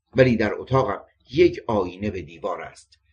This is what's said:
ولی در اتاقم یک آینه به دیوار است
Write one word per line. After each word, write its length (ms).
ولی 200
در 180
اتاقم 460
یک 360
آینه 440
به 120
دیوار 380
است 380